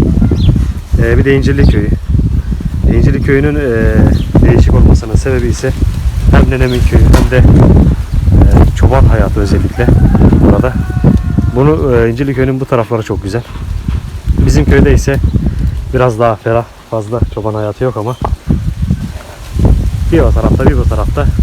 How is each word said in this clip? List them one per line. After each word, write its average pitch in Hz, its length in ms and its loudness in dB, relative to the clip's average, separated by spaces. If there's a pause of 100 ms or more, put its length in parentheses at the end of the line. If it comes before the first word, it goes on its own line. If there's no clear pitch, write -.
(1080)
e, 117 120 2
bir 135 60 2
de 135 120 2
İncirli 135 300 2
Köyü. - 220 2 (1080)
İncirli 135 260 0
Köyü'nün, 143 320 0
e, 113 400 -2 (520)
değişik 117 280 4
olmasının 113 420 2
sebebi 127 300 -2
ise 131 260 -4 (580)
hem - 200 4
nenemin 123 300 0 (100)
köyü - 120 4
hem 127 280 4
de, 127 80 0
e, - 1400 4
çoban 135 280 4
hayatı 107 360 2
özellikle 98 460 -2 (580)
burada. - 280 0 (840)
Bunu, 135 400 0
e, 117 140 2
İncirli 135 240 -4
Köyü'nün 131 260 -2
bu 135 40 -6
tarafları 117 380 -4
çok 98 200 -6
güzel. 101 200 -6 (1040)
Bizim 135 180 0
köyde 139 300 4
ise 135 220 0 (760)
biraz 127 240 0
daha 113 180 0
ferah, 113 280 -4 (260)
fazla 110 300 -6 (140)
çoban 107 200 -6
hayatı 107 300 -6
yok 123 120 -4
ama 113 200 -6 (2000)
bir 165 80 2
o 120 100 2
tarafta, - 360 0
bir 135 120 2
bu 123 60 -2
tarafta. - 420 -2 (160)